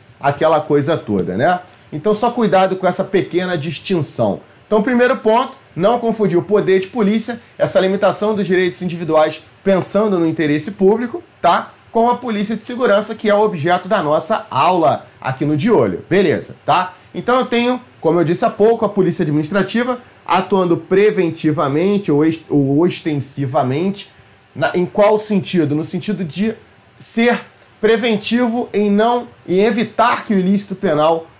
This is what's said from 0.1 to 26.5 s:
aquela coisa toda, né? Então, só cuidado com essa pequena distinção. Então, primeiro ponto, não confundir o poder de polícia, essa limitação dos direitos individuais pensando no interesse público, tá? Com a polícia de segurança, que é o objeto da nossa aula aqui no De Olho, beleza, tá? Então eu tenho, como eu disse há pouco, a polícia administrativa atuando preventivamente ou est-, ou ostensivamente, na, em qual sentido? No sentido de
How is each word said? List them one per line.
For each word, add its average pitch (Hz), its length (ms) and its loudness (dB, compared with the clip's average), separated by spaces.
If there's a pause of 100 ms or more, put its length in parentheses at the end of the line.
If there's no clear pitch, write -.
aquela 147 400 2
coisa 147 340 0
toda, 92 400 -4
né? 139 240 0 (320)
Então, 180 220 -2
só 240 180 0
cuidado 190 460 0
com 185 100 -2
essa 180 160 -2
pequena 180 540 -2
distinção. 143 840 -4 (260)
Então, 214 160 0
primeiro 247 360 2
ponto, 233 420 0 (140)
não 214 260 0
confundir 220 380 0
o 170 40 2
poder 190 400 2
de 190 60 -10
polícia, 226 520 -2 (180)
essa 151 220 0
limitação 196 560 0
dos 196 100 -2
direitos 180 360 0
individuais 160 600 0 (220)
pensando 196 560 2
no 165 80 2
interesse 151 440 -2
público, 226 520 0 (180)
tá? 180 300 2 (220)
Com 233 160 2
a 247 60 2
polícia 220 420 -4
de - 80 -12
segurança, 220 500 0
que 214 140 -2
é 202 40 4
o 208 60 4
objeto 180 480 0
da 190 160 0
nossa 151 480 -2
aula 151 540 2 (140)
aqui 131 260 -4
no 151 100 0
De 170 160 0
Olho, 110 380 2
beleza, 156 460 0 (100)
tá? 180 280 0 (220)
Então 240 240 0
eu 247 60 0
tenho, 247 340 -2 (220)
como 165 180 2
eu 165 60 2
disse 175 180 0
há 226 60 2
pouco, 226 340 2
a 208 60 0
polícia 180 340 0
administrativa 190 760 -2 (280)
atuando 185 500 0
preventivamente 170 1400 0
ou 147 140 2
est-, 160 240 -2
ou 139 320 2
ostensivamente, 147 1300 -2 (420)
na, 147 220 -2
em 180 100 0
qual 208 320 2
sentido? 180 560 0
No 151 120 -2
sentido 190 400 -6
de 196 280 -4 (460)